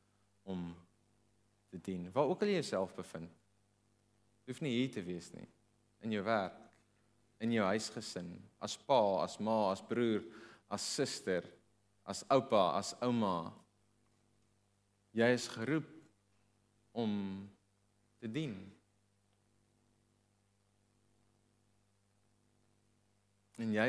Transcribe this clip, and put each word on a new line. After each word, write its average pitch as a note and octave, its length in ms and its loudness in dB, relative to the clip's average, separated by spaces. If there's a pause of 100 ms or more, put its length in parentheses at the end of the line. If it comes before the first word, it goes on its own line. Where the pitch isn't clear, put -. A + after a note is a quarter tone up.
(480)
om F2+ 220 -4 (1000)
te - 100 -10
dien. F2 320 -6
Waar C#3+ 180 4
ook F3+ 140 -2
al G#3 60 4
jy F#3 100 2
jouself F#2+ 340 -2
bevind. E2 360 -10 (1120)
Jy C3 80 -6
hoef - 100 -12
nie C3 140 0
hier C3 160 2
te G#2 120 -4
wees F2 300 -6
nie. G1+ 120 -14 (540)
In A2 140 -2
jou G2+ 100 0
werk, G#2 320 0 (840)
in A#2 120 2
jou A2 200 4
huisgesin, G#2+ 580 -6 (300)
as - 160 -6
pa, C3 240 4 (240)
as - 160 -6
ma, G#2+ 300 4
as G2 140 -4
broer, A2 380 2 (480)
as G#2 140 -4
suster, F#2+ 600 -2 (600)
as - 240 -6
oupa, G#2+ 480 6
as - 140 -4 (100)
ouma. G#2 480 0 (1700)
Jy A#2 180 6
is A#2+ 160 -2
geroep C#3 380 -2 (1040)
om A2+ 220 0 (1080)
te A#2 100 -6
dien. C3+ 240 -4 (4000)
En A2 140 2
jy G#2+ 140 6